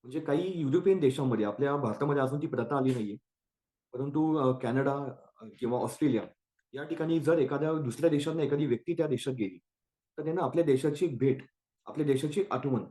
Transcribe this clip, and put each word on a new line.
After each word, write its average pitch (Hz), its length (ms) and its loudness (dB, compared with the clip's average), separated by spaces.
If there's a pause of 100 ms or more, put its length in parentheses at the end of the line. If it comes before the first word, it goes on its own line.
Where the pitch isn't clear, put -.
म्हणजे 135 180 -8
काही 170 400 0
युरोपियन 180 400 4
देशांमध्ये, 127 460 2
आपल्या 139 300 0
भारतामध्ये 139 460 0
अजून 139 200 -2
ती 117 40 -4
प्रथा 117 300 -2
आली 131 180 2
नाहीये. 107 220 -4 (760)
परंतु, 151 440 0
अ, 131 220 2
कॅनडा, 135 360 0 (460)
अ, 113 40 -16 (160)
किंवा 123 180 0
ऑस्ट्रेलिया 113 440 0 (500)
या 139 120 -8
ठिकाणी 160 360 -2
जर 160 180 2
एखाद्या 143 340 0
दुसऱ्या 156 380 0
देशातनं 156 320 0
एखादी 143 240 0
व्यक्ती 127 280 -2
त्या 165 120 0
देशात 127 280 -2
गेली, 95 240 -6 (600)
तर 151 60 -8
त्यांना 165 180 -2
आपल्या 165 220 0
देशाची 143 420 2
एक 131 120 -4
भेट, 127 240 2 (440)
आपल्या 151 200 -4
देशाची 147 340 0
एक 196 120 -2
आठवण 127 380 -2